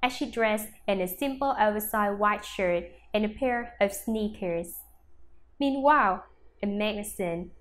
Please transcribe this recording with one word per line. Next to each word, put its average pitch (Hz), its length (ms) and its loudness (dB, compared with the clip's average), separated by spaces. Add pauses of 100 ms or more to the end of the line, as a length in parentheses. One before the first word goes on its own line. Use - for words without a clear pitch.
as 254 80 2
she 277 180 -4
dressed 214 380 0 (180)
in 196 140 2
a 180 80 0
simple 269 500 -2
oversized 214 600 2
white 208 260 2
shirt 175 400 0 (280)
and 214 120 2
a 214 40 0
pair 240 520 -2
of 202 120 2
sneakers. 202 800 -4 (840)
Meanwhile, 269 680 4 (380)
a 208 40 -2
magazine 202 840 -2 (100)